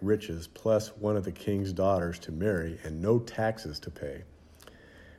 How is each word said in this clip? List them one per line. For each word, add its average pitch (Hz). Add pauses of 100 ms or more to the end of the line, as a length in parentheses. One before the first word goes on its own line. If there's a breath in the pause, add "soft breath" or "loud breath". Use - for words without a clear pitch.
riches 95
plus 107
one 104
of 98
the 95
king's 98
daughters 90
to -
marry 82
and 80
no 113
taxes 110
to -
pay." - (960 loud breath)